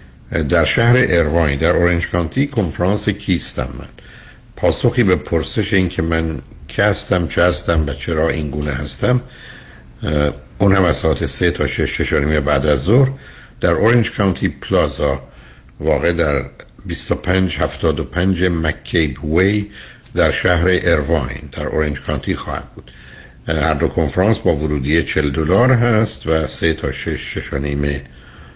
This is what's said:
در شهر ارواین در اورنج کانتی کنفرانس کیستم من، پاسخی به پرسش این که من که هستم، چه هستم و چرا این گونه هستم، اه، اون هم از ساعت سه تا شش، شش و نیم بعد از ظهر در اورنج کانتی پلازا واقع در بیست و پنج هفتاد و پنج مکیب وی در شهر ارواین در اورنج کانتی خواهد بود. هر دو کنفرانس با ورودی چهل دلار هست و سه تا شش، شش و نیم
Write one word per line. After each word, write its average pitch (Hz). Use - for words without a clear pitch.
در 85
شهر 120
ارواین 80
در 82
اورنج 87
کانتی 90
کنفرانس 98
کیستم 87
من، 71
پاسخی 113
به 95
پرسش 87
این 92
که -
من 82
که -
هستم، 101
چه 87
هستم 85
و 71
چرا 80
این 73
گونه 73
هستم، 87
اه، 73
اون 101
هم 98
از 85
ساعت 80
سه -
تا -
شش، -
شش -
و 78
نیم 76
بعد 69
از 71
ظهر 131
در 92
اورنج 110
کانتی 95
پلازا 76
واقع 76
در 76
بیست -
و -
پنج 92
هفتاد -
و 76
پنج 90
مکیب 80
وی 95
در 85
شهر 87
ارواین 80
در 76
اورنج 76
کانتی 76
خواهد 71
بود. -
هر 78
دو 78
کنفرانس 92
با 85
ورودی 73
چهل 73
دلار 85
هست 117
و 80
سه 80
تا 69
شش، -
شش -
و 73
نیم 71